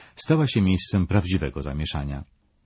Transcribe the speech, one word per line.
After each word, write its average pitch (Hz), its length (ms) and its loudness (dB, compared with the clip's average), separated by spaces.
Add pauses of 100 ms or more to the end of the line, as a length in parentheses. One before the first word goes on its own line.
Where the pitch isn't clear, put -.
(160)
stała 156 320 2
się 117 140 2
miejscem 92 460 2
prawdziwego 82 560 0
zamieszania. 71 600 -6 (420)